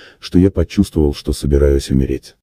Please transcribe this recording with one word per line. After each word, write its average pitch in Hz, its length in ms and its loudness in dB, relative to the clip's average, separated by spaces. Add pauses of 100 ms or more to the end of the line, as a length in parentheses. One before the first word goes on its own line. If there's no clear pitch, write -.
(200)
что - 180 -4
я 95 140 4
почувствовал, 82 640 -2
что - 180 -6
собираюсь 71 560 0
умереть. 65 540 -4